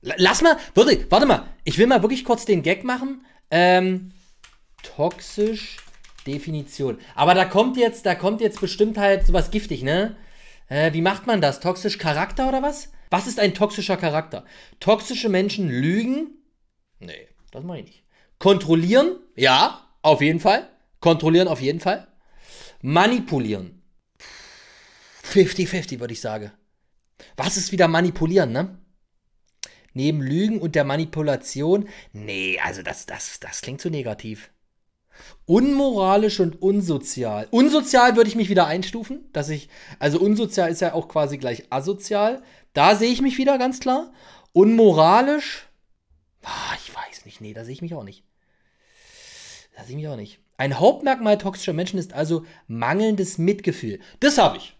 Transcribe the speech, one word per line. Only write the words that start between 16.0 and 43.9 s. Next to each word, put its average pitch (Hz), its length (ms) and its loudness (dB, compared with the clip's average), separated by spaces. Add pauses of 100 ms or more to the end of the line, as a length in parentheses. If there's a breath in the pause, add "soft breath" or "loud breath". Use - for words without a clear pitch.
Nee, 85 280 -20 (240)
das 135 120 -14
mach 175 120 -12
ich 110 100 -16
nicht. - 180 -20 (360)
Kontrollieren? 190 800 2 (180)
Ja, 131 520 2 (140)
auf 151 200 4
jeden 160 180 2
Fall. 220 280 2 (320)
Kontrollieren 165 480 4
auf 143 140 -4
jeden 147 180 -2
Fall. - 280 -4 (720 loud breath)
Manipulieren. 143 1000 0 (1400 loud breath)
Fifty - 460 2
fifty, 147 320 -8
würde 117 140 -10
ich - 80 -12
sagen. 107 300 -10 (840 soft breath)
Was 147 180 -4
ist 190 160 -6
wieder 180 160 4
manipulieren, 175 640 0
ne? 160 280 -6 (1120 loud breath)
Neben 147 300 -2
Lügen 190 360 -2
und 160 140 -6
der 147 100 2
Manipulation? 156 1040 -2 (260 loud breath)
Nee, 98 500 -6
also 98 180 -6
das, 82 240 -12
das, - 340 -14
das - 220 -14
klingt 135 180 -12
zu 170 120 -6
negativ. 110 580 -10 (960 soft breath)
Unmoralisch 214 920 2
und 170 240 -2
unsozial. 143 880 -2
Unsozial 247 640 4
würde 226 140 6
ich 220 60 -8
mich 208 140 -2
wieder 185 160 4
einstufen, 196 640 -8
dass 147 180 -6
ich, 151 200 -10 (300 loud breath)
also 147 200 0
unsozial 202 520 0
ist 165 100 -4
ja 165 120 -2
auch 160 140 -6
quasi 143 300 -2
gleich 123 320 -6
asozial. 202 720 -4 (320 soft breath)
Da 170 220 6
sehe 226 160 0
ich 247 100 -2
mich 262 160 -2
wieder 269 220 2
ganz 254 200 -4
klar. 269 320 -4 (420 soft breath)